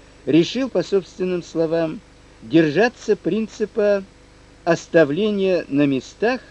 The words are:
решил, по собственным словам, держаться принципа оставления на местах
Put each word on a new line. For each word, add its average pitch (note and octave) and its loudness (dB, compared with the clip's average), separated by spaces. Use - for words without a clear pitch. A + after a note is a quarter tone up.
решил, E3+ 2
по F3+ -2
собственным F#3 -4
словам, E3 -4
держаться E3 0
принципа G3+ -2
оставления F3 0
на C#3+ 2
местах C#3+ -2